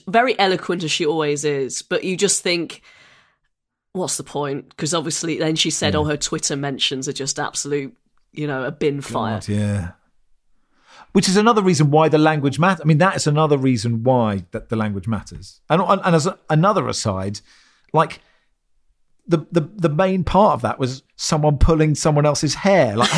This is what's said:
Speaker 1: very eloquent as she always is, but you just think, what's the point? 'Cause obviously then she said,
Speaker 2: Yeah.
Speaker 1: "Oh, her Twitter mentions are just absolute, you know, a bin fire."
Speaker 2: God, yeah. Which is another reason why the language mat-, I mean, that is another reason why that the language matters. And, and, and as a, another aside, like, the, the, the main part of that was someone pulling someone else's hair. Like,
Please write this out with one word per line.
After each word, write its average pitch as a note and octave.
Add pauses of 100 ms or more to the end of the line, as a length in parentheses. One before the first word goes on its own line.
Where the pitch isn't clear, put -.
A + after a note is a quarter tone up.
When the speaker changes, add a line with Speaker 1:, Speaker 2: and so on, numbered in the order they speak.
Speaker 1:
very A3+
eloquent F#3
as D3+
she -
always D3
is, C#3
but -
you F3+
just F#3+
think, F3 (1120)
what's F3+
the D#3+
point? C#3+
'Cause D#3
obviously D#3+
then D#3+
she E3
said, D3
Speaker 2:
Yeah. D3+
Speaker 1:
"Oh, D3+
her D3+
Twitter D#3
mentions C#3
are C3+
just C3+
absolute, C#3+ (380)
you D3+
know, C3
a B2
bin C#3+
fire." A2+
Speaker 2:
God, G#2
yeah. G#2 (1200)
Which -
is F#3
another G#3+
reason D#3
why D#3
the D#3
language D3+
mat-, F3+
I -
mean, D#3
that F#3
is -
another D3
reason A#2
why A2+
that -
the A2+
language G#2
matters. - (100)
And, E3+
and, F#3+
and F3+
as D3+
a, F#3 (100)
another D#3+
aside, G2+ (500)
like, D3+ (1080)
the, D#3+
the, E3
the E3+
main F#3
part F#3+
of A#2
that -
was C3+ (140)
someone D3+
pulling D#3
someone D3+
else's D3
hair. E3
Like, A#2